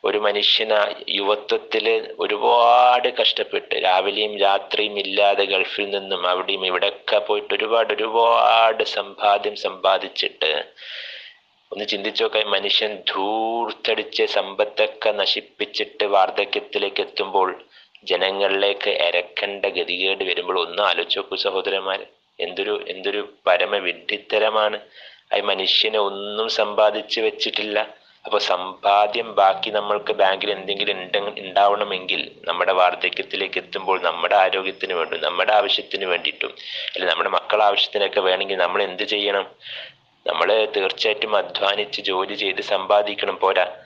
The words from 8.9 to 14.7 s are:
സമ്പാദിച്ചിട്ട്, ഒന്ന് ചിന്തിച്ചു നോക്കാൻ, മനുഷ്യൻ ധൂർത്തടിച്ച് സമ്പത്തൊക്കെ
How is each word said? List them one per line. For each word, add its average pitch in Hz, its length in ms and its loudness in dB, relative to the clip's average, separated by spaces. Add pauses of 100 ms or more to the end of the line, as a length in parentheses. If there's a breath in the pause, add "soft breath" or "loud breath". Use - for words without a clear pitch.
സമ്പാദിച്ചിട്ട്, 92 1080 -2 (1080 loud breath)
ഒന്ന് 104 120 -6
ചിന്തിച്ചു 104 380 -4
നോക്കാൻ, 107 240 2
മനുഷ്യൻ 101 640 0
ധൂർത്തടിച്ച് 110 1160 -2
സമ്പത്തൊക്കെ 107 840 -2